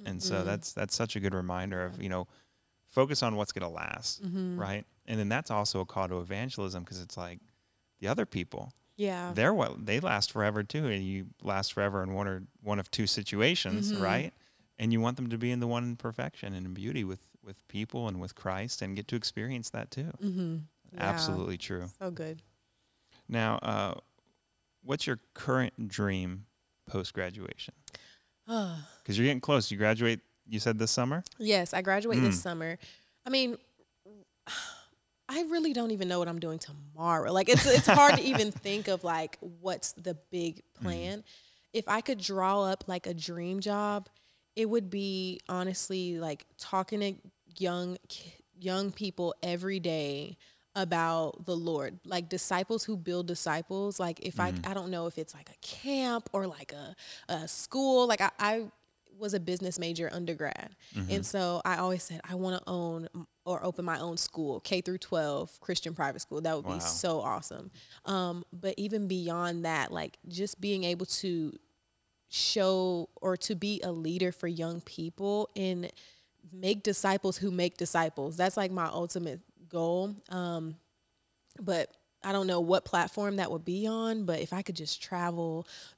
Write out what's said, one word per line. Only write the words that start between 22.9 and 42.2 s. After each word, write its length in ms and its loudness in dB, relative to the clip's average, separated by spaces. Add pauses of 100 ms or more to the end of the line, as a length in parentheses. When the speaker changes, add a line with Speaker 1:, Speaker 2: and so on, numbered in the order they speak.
Speaker 1:
Now, 300 2
uh, 380 -2 (880)
what's 220 -2
your 140 -2 (140)
current 560 0
dream 560 -2 (420)
post-graduation? 880 -6 (380)
Speaker 2:
<sighs> 360 -20
Speaker 1:
'Cause 720 -4
you're 80 6
getting 160 2
close. 300 4
You 60 -4
graduate, 440 4 (260)
you 120 -4
said 200 2
this 120 2
summer? 320 0 (160)
Speaker 2:
Yes, 340 4
I 80 0
graduate 400 2
this 160 6
Speaker 1:
Mm. 40 0
Speaker 2:
summer. 360 -4 (480)
I 60 -6
mean, 260 2 (880)
<sighs> 0 - (840)
I 120 0
really 300 2
don't 180 0
even 160 0
know 100 2
what 100 2
I'm 120 -2
doing 180 -4
tomorrow. 760 0
Like, 180 6
it's, 160 10
it's 220 10
hard 280 12
to 80 4
even 280 4
Speaker 1:
<laughs> 140 -12
Speaker 2:
think 220 -2
of, 160 0
like, 340 -2 (240)
what's 320 -2
the 220 -6 (160)
big 320 -4 (160)
Speaker 1:
Mm. 20 -20
Speaker 2:
plan. 420 -2 (480)
If 160 -2
I 140 2
could 180 0
draw 440 2